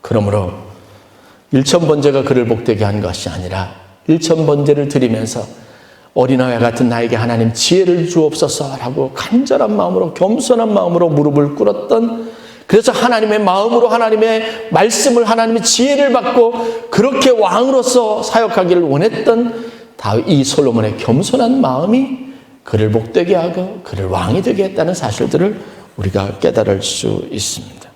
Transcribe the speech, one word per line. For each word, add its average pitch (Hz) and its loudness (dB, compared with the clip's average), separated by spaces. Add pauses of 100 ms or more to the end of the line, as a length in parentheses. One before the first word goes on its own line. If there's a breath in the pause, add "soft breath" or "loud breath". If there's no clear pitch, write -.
그러므로 101 -2 (1000 soft breath)
일천 147 2
번제가 143 2
그를 127 2
복되게 110 0
한 104 -2
것이 90 -6
아니라 92 -8 (320)
일천 160 2
번제를 143 2
드리면서 113 -2 (720 loud breath)
어린아이와 127 2
같은 117 0
나에게 117 0
하나님 113 0
지혜를 175 2
주옵소서라고 135 -2
간절한 240 0
마음으로, 185 0
겸손한 226 0
마음으로 175 2
무릎을 143 2
꿇었던, 226 0 (340 loud breath)
그래서 220 4
하나님의 220 0
마음으로 214 2
하나님의 220 0
말씀을, 233 2
하나님의 226 0
지혜를 269 2
받고 240 0
그렇게 262 2
왕으로서 226 2
사역하기를 185 2
원했던 226 0 (260 loud breath)
다윗, 110 -2
이 143 4
솔로몬의 117 0
겸손한 247 0
마음이 220 -2 (340 loud breath)
그를 107 0
복되게 170 0
하고 180 -4
그를 95 -8
왕이 92 -2
되게 - 0
했다는 127 -2
사실들을 160 -2 (380 loud breath)
우리가 98 -4
깨달을 98 0
수 - -4
있습니다. - -10